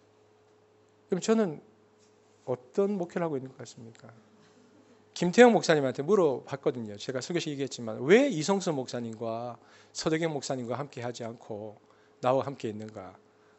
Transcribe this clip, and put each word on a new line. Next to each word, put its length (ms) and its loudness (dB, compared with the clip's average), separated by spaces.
그럼 140 -2
저는 400 2
어떤 520 -2
목회를 260 -4
하고 140 -2
있는 140 -8
것 80 -20
같습니까? 500 -18
김태형 320 8
목사님한테 500 2
물어봤거든요. 920 0
제가 240 -8
설교시 300 -4
얘기했지만 540 -6
왜 260 8
이성수 420 0
목사님과 840 -6
서대경 400 0
목사님과 480 -6
함께 220 -10
하지 240 -8
않고 500 -12
나와 240 2
함께 240 -6
있는가? 480 -12